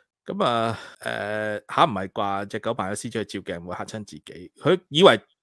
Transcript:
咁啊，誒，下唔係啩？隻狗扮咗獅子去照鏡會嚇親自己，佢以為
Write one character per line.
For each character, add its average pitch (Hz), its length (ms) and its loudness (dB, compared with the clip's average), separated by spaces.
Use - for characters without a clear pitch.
咁 196 180 -4
啊， 117 340 0
誒， 107 600 -4
下 147 100 6
唔 147 80 2
係 95 160 -2
啩？ 101 400 -2
隻 110 100 -6
狗 113 160 -2
扮 95 160 -4
咗 104 80 -2
獅 117 140 -8
子 110 120 -2
去 98 160 -8
照 - 0 -
鏡 87 240 -10
會 87 120 -8
嚇 104 80 -8
親 110 200 -10
自 - 120 -18
己， - 400 -18
佢 180 320 2
以 151 140 4
為 127 180 10